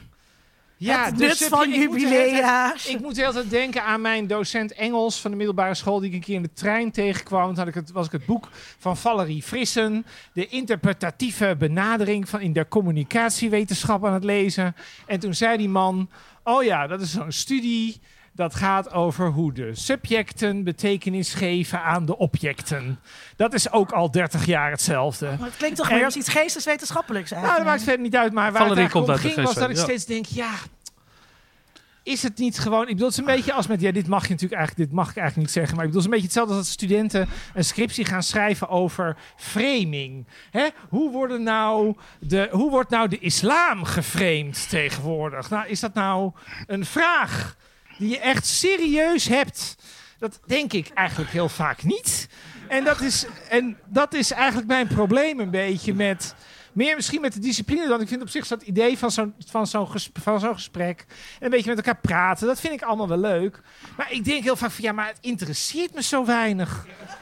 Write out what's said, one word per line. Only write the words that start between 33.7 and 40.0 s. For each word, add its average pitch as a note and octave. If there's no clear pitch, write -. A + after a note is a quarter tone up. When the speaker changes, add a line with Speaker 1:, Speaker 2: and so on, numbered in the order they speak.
Speaker 1:
ja, F#3+
dit F#3
mag F#3+
je -
natuurlijk F3+
eigenlijk, D#3
dit D3+
mag F3
ik -
eigenlijk D#3
niet -
zeggen, D#3
maar E3
ik D#3
bedoel, E3+
het G#3
is A#3
een F#3+
beetje A#3
hetzelfde G#3+
als G3
dat -
studenten G3+
een F#3
scriptie A3
gaan F#3
schrijven G#3
over F3+
framing. D#3